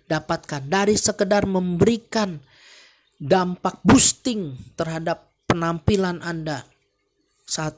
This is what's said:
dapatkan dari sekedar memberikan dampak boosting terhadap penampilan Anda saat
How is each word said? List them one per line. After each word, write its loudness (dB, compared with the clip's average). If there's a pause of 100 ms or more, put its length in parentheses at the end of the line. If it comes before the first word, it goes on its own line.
dapatkan -6
dari 4
sekedar 0
memberikan 0 (840)
dampak 0
boosting 2 (180)
terhadap -6 (160)
penampilan 0
Anda -6 (800)
saat -6